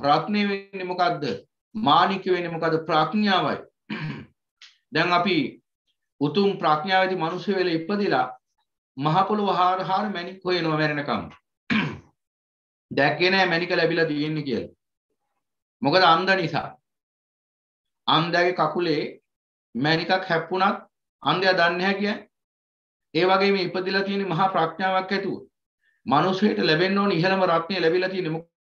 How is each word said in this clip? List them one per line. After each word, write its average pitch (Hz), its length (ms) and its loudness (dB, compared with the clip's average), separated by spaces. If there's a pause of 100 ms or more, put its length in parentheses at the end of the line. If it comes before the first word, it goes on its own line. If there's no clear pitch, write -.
රත්නය 160 440 2
වෙන්නේ 190 480 -6
මොකද්ද? 175 320 -2 (500)
මාණික්‍ය 175 560 2
වෙන්නේ 175 200 -2
මොකද්ද? 160 300 -2
ප්‍රඥාවයි. 170 760 0 (680)
<clears throat> - 0 - (640)
දැන් 170 240 0
අපි 175 240 2 (840)
උතුම් 190 380 0
ප්‍රඥාවේදී 185 600 2
මිනිස්සු 180 340 -4
වෙලා 175 220 0
ඉපදිලා 180 520 0 (680)
මහ 151 260 0
පොළොව 208 300 0
හාර 180 300 2
හාර 190 260 -2
මැණික් 180 360 -10
හොයනවා 165 340 0
මැරෙනකම්. 143 440 -2 (480)
<clears throat> - 280 -2 (920)
දැක්කේ 147 400 2
නෑ 190 160 4
මැණික 170 260 -2
ලැබිලා 165 340 0
තියෙන්නේ 151 360 -4
කියලා. 101 300 -6 (1120)
මොකද 180 200 4
අන්ධ 180 300 4
නිසා. 156 340 -2 (1400)
අන්ධයාගේ 170 480 2
කකුලේ 160 480 -2 (720)
මැණිකක් 165 500 0
හැප්පුණත් 185 540 0 (440)
අන්ධයා 185 320 2
දන්නේ 170 240 2
නැහැ 196 160 0
කියන්නේ. 208 340 -4 (840)
ඒ 165 120 2
වගේම 196 300 4
ඉපදිලා 190 460 -2
තියෙන 196 260 -4
මහා 185 200 0
ප්‍රඥාවක් 185 640 -2
ඇතුව. 190 240 -4 (720)
මිනිස්සෙට 185 540 2
ලැබෙන්න 180 380 2
ඕන 202 140 2
ඉහළම 185 320 2
රත්නය 170 340 0
ලැබිලා 180 320 2
තියෙන්නේ. 170 240 -4 (300)